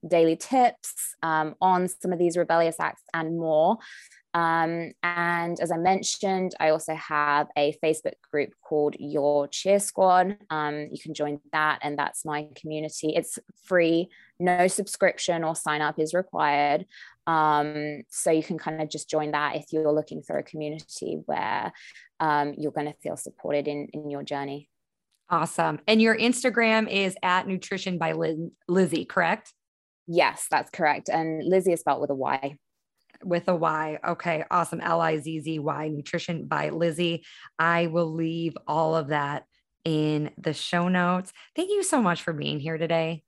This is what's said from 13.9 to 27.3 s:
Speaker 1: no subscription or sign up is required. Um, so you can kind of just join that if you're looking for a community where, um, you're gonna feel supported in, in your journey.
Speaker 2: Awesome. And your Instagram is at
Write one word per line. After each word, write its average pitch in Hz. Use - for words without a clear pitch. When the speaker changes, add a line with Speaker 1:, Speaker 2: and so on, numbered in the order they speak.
Speaker 1:
no 180
subscription 180
or 160
sign 151
up 151
is 156
required. 151
Um, 151
so -
you 160
can 165
kind 156
of 151
just -
join 151
that 147
if 151
you're 156
looking 151
for 156
a 147
community 156
where, -
um, 147
you're 147
gonna 147
feel -
supported 143
in, 147
in 151
your 143
journey. 139
Speaker 2:
Awesome. 165
And 220
your 220
Instagram 226
is 190
at 185